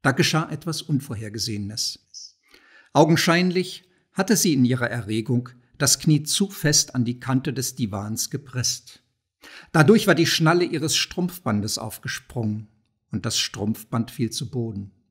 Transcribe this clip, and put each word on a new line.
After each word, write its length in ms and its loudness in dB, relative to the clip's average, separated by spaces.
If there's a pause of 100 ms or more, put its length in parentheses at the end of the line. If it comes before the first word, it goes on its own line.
Da 120 2
geschah 380 2
etwas 300 -8
Unvorhergesehenes. 1300 -4 (880)
Augenscheinlich 880 2 (280)
hatte 240 2
sie 180 2
in 100 4
ihrer 240 2
Erregung 640 -2 (260)
das 220 2
Knie 240 4
zu 260 -2
fest 460 0
an 100 0
die 160 -4
Kante 320 -2
des 220 -6
Divans 560 -4
gepresst. 720 -6 (720)
Dadurch 340 8
war 80 6
die 120 4
Schnalle 380 4
ihres 320 -2
Strumpfbandes 840 -2
aufgesprungen 880 -6 (440)
und 140 -4
das 120 -2
Strumpfband 720 -4
fiel 200 -4
zu 200 -8
Boden. 400 -6 (200)